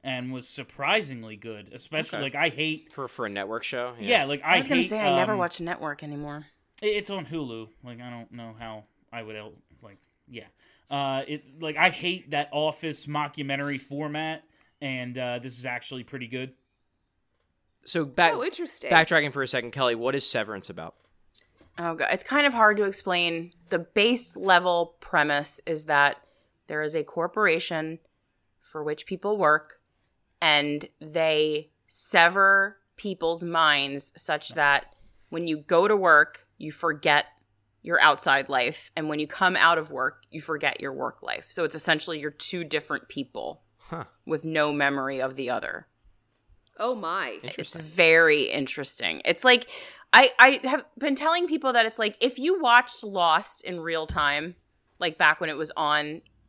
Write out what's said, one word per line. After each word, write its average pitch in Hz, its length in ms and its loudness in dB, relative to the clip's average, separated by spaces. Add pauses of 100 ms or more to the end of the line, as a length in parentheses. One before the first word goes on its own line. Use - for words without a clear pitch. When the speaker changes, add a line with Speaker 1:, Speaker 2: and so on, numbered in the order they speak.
Speaker 1:
and 127 300 -8
was 127 160 -12
surprisingly 135 880 -6
good. 104 340 -14
Especially, 156 460 -8
Speaker 2:
Okay. 110 60 -4
Speaker 1:
like, 135 120 -6
I 160 140 2
hate 156 420 -6
Speaker 2:
For, 135 160 -10
for 117 200 -6
a - 20 -4
network 101 340 -6
show? 123 360 -6
Yeah. 202 80 -6 (120)
Speaker 1:
Yeah, 143 60 0
like, 143 180 -6
Speaker 3:
I 165 120 4
Speaker 1:
I - 20 4
Speaker 3:
was 139 100 0
gonna 170 140 2
Speaker 1:
hate, - 80 -2
Speaker 3:
say, 170 100 -4
I 143 160 2
never 214 180 2
Speaker 1:
um, 202 40 -2
Speaker 3:
watch 175 240 -4
network 156 420 -8
anymore. 147 420 -12 (360)
Speaker 1:
it, 208 60 -2
it's 208 240 -4
on 185 140 -6
Hulu. 120 440 -8 (140)
Like, 120 180 -16
I 123 80 -16
don't 117 240 -16
know 117 260 -16
how 110 240 -14 (300)
I 117 100 -10
would 107 140 -14
el-, 107 160 -14 (280)
like, 101 160 -20 (300)
yeah. 117 160 -16 (480)
Uh, 139 360 -4
it, 151 340 -12
like, 156 160 -6
I 180 120 6
hate 175 420 -6
that 147 200 -2
Office 151 540 -4
mockumentary 143 760 -6
format, 147 640 -8 (380)
and, 127 360 -8
uh, 123 220 -4
this 120 180 -14
is 123 80 -16
actually 123 380 -10
pretty 123 240 -12
good. 131 260 -8 (1300)
Speaker 2:
So 165 200 -2
back, 160 280 2
Speaker 4:
Oh, 240 120 -4
interesting. - 460 -8
Speaker 2:
backtracking 160 420 4
for 143 100 -6
a 123 40 -4
second, 120 240 -6
Kelly, 127 240 0
what 123 200 -2
is 139 140 -4
Severance 104 400 -6
about? 85 260 -12 (800)
Speaker 3:
Oh, 170 180 -6
God. 151 160 -2
It's 190 120 -2
kind 285 240 2
of 254 60 2
hard 214 240 4
to 208 60 0
explain. 175 680 -2 (180)
The 175 100 0
base 220 580 0
level 180 640 4
premise 147 640 0
is 156 200 -6
that 143 360 4 (460)
there 151 140 -6
is 151 140 -6
a 151 80 -2
corporation 165 960 0 (600)
for 151 240 -12
which 151 200 -6
people 208 320 -4
work, 151 440 2 (600)
and 147 460 2 (140)
they 156 680 0 (160)
sever 196 880 4 (180)
people's 170 480 -4
minds 147 720 0
such - 340 -4
that 143 460 2 (340)
when 165 180 -6
you 156 100 -2
go 165 300 4
to 214 80 4
work, 160 520 4 (100)
you 151 140 -10
forget 151 540 2 (560)
your 165 180 0
outside 139 480 4
life, 135 480 -2
and 156 140 -4
when 151 100 -4
you 151 80 -4
come 185 300 0
out 170 200 6
of 156 140 -8
work, 131 400 -6
you 156 80 -14
forget 147 400 -4
your 135 140 -8
work 131 280 -8
life. - 300 -8
So 170 140 -4
it's 147 100 -6
essentially 156 440 -2
you're 147 120 -6
two 170 320 -6
different 147 460 -6
people - 520 -10 (280)
Speaker 2:
Huh. 165 160 -10 (200)
Speaker 3:
with 151 200 -4
no 151 260 0
memory 139 500 -2
of 131 140 -4
the 131 140 -6
other. - 380 -6 (920)
Speaker 4:
Oh 240 160 -2
my. 165 480 -6
Speaker 3:
It's - 160 -10
Speaker 2:
Interesting. 160 240 -8
Speaker 3:
very 160 600 6
interesting. 131 840 -4
It's 170 180 0
like, 254 260 6 (420)
I, 247 280 8
I 269 280 8
have 262 160 0 (140)
been 285 160 0
telling 330 340 0
people 269 260 -2
that 233 120 6
it's 220 140 -6
like, 214 200 -2
if 247 200 0
you 359 200 0
watched 247 440 4
Lost 175 600 0
in 175 160 -8
real 160 280 -4
time, 151 480 -2 (420)
like, 170 220 -4
back 156 200 6
when 160 120 -4
it 143 60 -6
was 151 200 -6
on 151 440 0 (280)